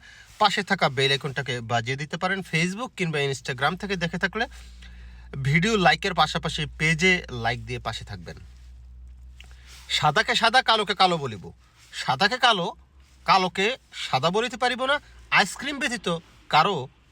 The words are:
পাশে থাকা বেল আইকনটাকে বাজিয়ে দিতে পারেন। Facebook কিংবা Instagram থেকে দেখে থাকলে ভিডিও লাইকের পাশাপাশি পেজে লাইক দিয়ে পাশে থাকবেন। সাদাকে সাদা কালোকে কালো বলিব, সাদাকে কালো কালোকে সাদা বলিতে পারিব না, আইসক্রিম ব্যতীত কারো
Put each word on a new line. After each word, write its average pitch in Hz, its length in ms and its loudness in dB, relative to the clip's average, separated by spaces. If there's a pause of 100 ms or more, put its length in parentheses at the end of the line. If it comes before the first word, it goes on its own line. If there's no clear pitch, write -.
(380)
পাশে 202 260 2
থাকা 180 260 2
বেল 135 220 2
আইকনটাকে 131 500 -4
বাজিয়ে 117 360 -2
দিতে 151 200 -8
পারেন। 190 220 -2
Facebook 185 480 -2
কিংবা 160 320 -4
Instagram 143 580 -2
থেকে 202 180 -4
দেখে 175 220 -4
থাকলে 214 300 -2 (960)
ভিডিও 170 340 2
লাইকের 175 360 4
পাশাপাশি 160 520 0 (120)
পেজে 170 520 2
লাইক 117 360 -4
দিয়ে 120 140 -8
পাশে - 260 -8
থাকবেন। 85 320 -14 (1500)
সাদাকে 185 460 2
সাদা 240 260 4
কালোকে 214 340 2
কালো 180 220 4
বলিব, 107 340 -8 (420)
সাদাকে 196 440 0
কালো 214 360 2 (520)
কালোকে 190 520 2 (160)
সাদা 139 360 -2
বলিতে 220 280 -2
পারিব 247 280 0
না, 285 140 0 (320)
আইসক্রিম - 480 0
ব্যতীত 226 380 -4 (320)
কারো 156 380 2 (240)